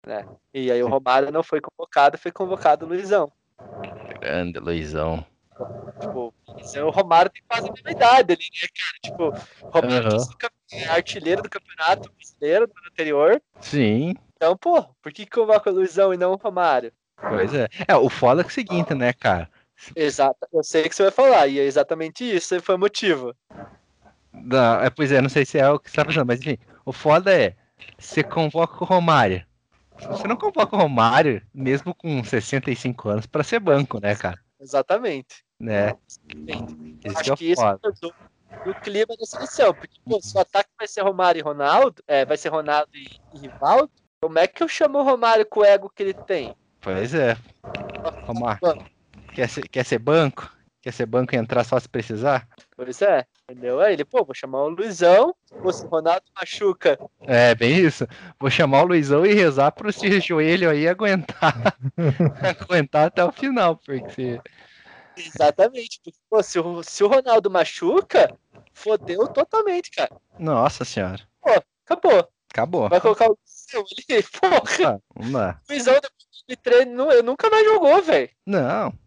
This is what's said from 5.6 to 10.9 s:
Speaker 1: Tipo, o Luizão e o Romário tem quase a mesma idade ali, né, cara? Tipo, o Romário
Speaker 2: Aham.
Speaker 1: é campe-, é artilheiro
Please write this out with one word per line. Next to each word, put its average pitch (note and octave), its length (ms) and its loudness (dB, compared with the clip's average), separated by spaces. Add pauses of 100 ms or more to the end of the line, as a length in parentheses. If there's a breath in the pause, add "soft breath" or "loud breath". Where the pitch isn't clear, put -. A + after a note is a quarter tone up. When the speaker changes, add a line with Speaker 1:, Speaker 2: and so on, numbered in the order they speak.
Speaker 1:
Tipo, A#2+ 340 -12 (140)
o - 60 -20
Luizão C#3+ 340 -8
e - 20 0
o - 20 -4
Romário F3+ 380 4
tem - 180 -16
quase A#3 220 -6
a - 20 -12
mesma - 200 -14
idade B3+ 420 6
ali, - 120 -4 (160)
né, F3 140 -8
cara? E3+ 280 -10
Tipo, - 640 -8
o - 20 -20
Romário B2+ 380 0
Speaker 2:
Aham. G#2+ 100 2
Speaker 1:
é B2+ 220 -6
campe-, - 160 -8 (180)
é E3+ 140 -10
artilheiro E3+ 560 -2